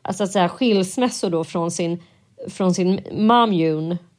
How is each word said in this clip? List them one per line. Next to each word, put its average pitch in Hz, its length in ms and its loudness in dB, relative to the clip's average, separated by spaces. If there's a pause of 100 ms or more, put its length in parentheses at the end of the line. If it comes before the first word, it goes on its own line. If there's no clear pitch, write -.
alltså, 202 220 -4
att 190 80 -4
säga, 180 180 2
skilsmässor 220 800 0
då 165 140 -2
från 170 280 -4
sin, 170 320 -4 (460)
från 185 240 0
sin 185 260 0 (120)
mammun? 175 880 2 (220)